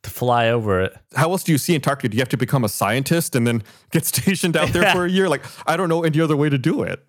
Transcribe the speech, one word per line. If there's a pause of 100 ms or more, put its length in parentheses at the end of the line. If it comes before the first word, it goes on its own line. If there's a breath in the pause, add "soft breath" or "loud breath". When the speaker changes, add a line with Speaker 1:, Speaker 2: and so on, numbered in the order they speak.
Speaker 1:
to
fly
over
it. (200)
Speaker 2:
How
else
do
you
see
Antarctica?
Do
you
have
to
become
a
scientist
and
then (280 loud breath)
get
<laughs>
stationed
out
there
Speaker 1:
Yeah.
Speaker 2:
for
a
year?
Like, (240 loud breath)
I
don't
know
any
other
way
to
do
it.